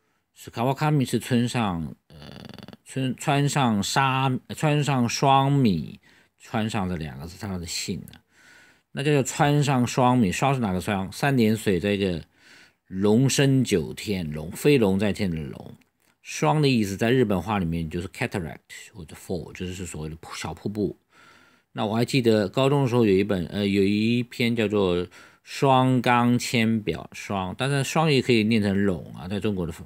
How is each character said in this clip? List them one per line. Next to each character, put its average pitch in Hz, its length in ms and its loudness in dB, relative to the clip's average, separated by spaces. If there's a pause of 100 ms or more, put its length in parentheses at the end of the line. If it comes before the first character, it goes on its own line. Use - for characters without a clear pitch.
(340)
是 - 160 -20
Kawakami 139 560 0
是 120 120 -2
村 120 300 0
上， 90 480 -4 (120)
呃， - 760 -20
村-， 131 320 -6
穿 143 320 0
上 117 340 2
沙-， 135 460 2 (260)
穿 147 300 2
上 131 240 2
双 135 420 4
米， 98 480 2 (400)
穿 110 300 -4
上 101 180 -4
这 90 100 -4
两 76 220 -10
个 73 80 -14
字， 87 120 -16
他 98 180 -8
的 85 80 -8
姓 - 360 -8 (120)
啊。 - 80 -20 (720)
那 139 100 -8
叫 151 100 2
做 139 100 4
穿 147 400 2
上 127 240 2
双 127 300 2
米， 98 160 2
双 139 220 0
是 127 60 -4
哪 101 120 -2
个 90 80 -2
双？ 95 320 -4
三 139 240 0
点 110 200 4
水 98 220 0
在 101 140 0
一 101 60 0
个 90 260 -2 (600)
龙 104 420 2
生 135 340 2
九 87 300 0
天， 92 400 -6
龙， 78 180 -10
飞 147 280 2
龙 95 200 2
在 101 140 0
天 95 180 -4
的 82 60 -4
龙。 - 380 -12 (480)
双 151 400 0
的 143 60 4
意 117 160 4
思 98 120 -4
在 117 140 0
日 127 140 6
本 101 160 0
话 101 180 -2
里 92 60 0
面 82 240 -2
就 87 120 -6
是 92 80 -8
cataract 104 500 -6 (340)
或 82 120 -18
者 92 100 -20
fall， - 380 -10
就 92 140 -10
是 90 200 -10
所 78 160 -12
谓 78 60 -8
的 80 80 -12
瀑-， - 180 -18
小 - 200 -8
瀑 - 140 -8
布。 101 280 -4 (760)
那 120 120 -4
我 104 100 -2
还 120 100 2
记 135 180 0
得 107 260 4
高 131 200 2
中 143 140 2
的 127 60 2
时 113 60 -2
候 123 100 6
有 101 80 4
一 95 100 4
本， 98 240 -2
呃， 101 200 -4
有 98 160 2
一 107 400 0
篇 120 340 -2
叫 110 100 0
做 92 400 0 (380)
双 131 580 2
钢 120 360 4
铅 113 440 0
表， - 300 -6
双， 92 440 -6
但 135 120 -4
是 139 160 0
双 160 260 0
也 135 100 4
可 123 120 2
以 110 100 4
念 110 180 2
成 101 240 2
龙 64 300 -4
啊， 71 140 -12
在 101 100 -6
中 101 160 -2
国 90 120 -4
的， 73 60 -6 (140)